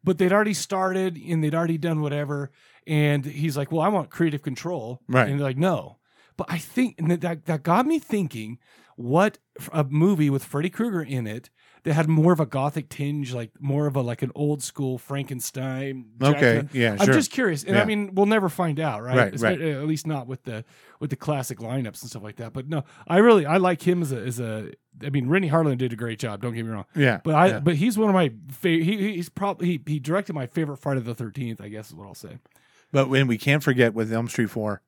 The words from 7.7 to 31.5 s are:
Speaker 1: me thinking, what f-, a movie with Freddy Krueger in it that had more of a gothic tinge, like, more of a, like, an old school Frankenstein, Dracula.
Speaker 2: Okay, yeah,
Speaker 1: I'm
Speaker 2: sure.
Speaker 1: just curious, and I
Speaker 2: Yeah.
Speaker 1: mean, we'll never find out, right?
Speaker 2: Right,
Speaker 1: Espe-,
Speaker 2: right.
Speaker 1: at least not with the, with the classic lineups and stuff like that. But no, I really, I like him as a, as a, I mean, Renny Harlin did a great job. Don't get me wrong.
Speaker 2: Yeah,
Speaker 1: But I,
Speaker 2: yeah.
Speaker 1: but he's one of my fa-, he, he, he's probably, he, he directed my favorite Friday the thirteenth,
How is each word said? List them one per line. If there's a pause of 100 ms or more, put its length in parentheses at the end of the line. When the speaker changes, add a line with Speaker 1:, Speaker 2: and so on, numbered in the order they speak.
Speaker 1:
me
thinking, (380)
what (200)
f-,
a
movie
with
Freddy
Krueger
in
it (360)
that
had
more
of
a
gothic
tinge,
like,
more
of
a,
like,
an
old
school
Frankenstein, (120)
Dracula. (260)
Speaker 2:
Okay,
yeah,
Speaker 1:
I'm
Speaker 2:
sure.
Speaker 1:
just
curious,
and
I
Speaker 2:
Yeah.
Speaker 1:
mean,
we'll
never
find
out,
right?
Speaker 2:
Right,
Speaker 1:
Espe-,
Speaker 2:
right.
Speaker 1:
at
least
not
with
the, (340)
with
the
classic
lineups
and
stuff
like
that.
But
no, (240)
I
really,
I
like
him
as
a,
as
a, (340)
I
mean,
Renny
Harlin
did
a
great
job.
Don't
get
me
wrong. (100)
Speaker 2:
Yeah,
Speaker 1:
But
I,
Speaker 2:
yeah.
Speaker 1:
but
he's
one
of
my (200)
fa-,
he,
he,
he's
probably,
he,
he
directed
my
favorite
Friday
the
thirteenth,